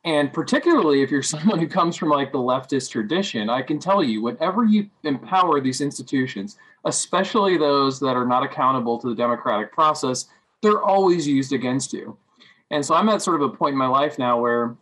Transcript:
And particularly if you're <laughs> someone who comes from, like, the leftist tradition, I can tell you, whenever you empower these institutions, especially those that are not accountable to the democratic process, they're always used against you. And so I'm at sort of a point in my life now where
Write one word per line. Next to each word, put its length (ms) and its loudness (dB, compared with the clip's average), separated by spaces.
And 300 0
particularly 680 2
if 80 -2
you're 120 2
<laughs> 120 -4
someone 240 2
who 80 0
comes 280 0
from, 140 -2
like, 220 0
the 80 -2
leftist 500 -2
tradition, 600 -2
I 120 0
can 160 -4
tell 260 0
you, 180 -2
whenever 440 -2
you 240 2
empower 580 0
these 200 -2
institutions, 760 -4
especially 720 0
those 420 2
that 160 0
are 100 0
not 180 2
accountable 560 -2
to 100 -4
the 60 -4
democratic 560 -2
process, 540 0
they're 200 4
always 460 2
used 260 0
against 400 -2
you. 240 -12
And 120 -2
so 120 0
I'm 140 4
at 120 0
sort 200 -2
of 80 0
a 60 -10
point 180 -2
in 40 -2
my 100 0
life 300 0
now 220 0
where 420 0